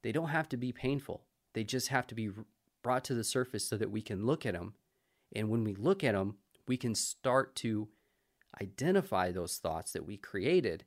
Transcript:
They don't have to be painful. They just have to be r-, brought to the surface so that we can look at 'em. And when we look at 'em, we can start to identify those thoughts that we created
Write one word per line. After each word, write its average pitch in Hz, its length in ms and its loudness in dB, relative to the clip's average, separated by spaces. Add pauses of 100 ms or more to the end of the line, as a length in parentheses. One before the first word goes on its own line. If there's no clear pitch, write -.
They 117 100 -2
don't 160 160 0
have 160 220 0
to 127 60 -2
be 123 160 -2
painful. - 520 -2 (300)
They 113 100 -2
just 127 240 -2
have 127 180 2
to - 80 -10
be 110 140 -2
r-, 104 160 -10 (420)
brought 127 160 2
to 135 120 -2
the 113 100 2
surface 123 420 0
so - 100 -2
that 101 140 0
we 107 100 -2
can 104 240 -4
look 135 220 0
at 98 80 0
'em. 87 180 -6 (640)
And 107 160 0
when 113 140 2
we 104 100 0
look 160 300 2
at 113 100 4
'em, 98 240 2 (300)
we 127 80 2
can 120 180 0
start 131 640 0
to 107 320 -2 (760)
identify 101 680 2
those 87 260 -2
thoughts 82 340 -4
that - 140 -6
we 101 100 -8
created 113 720 0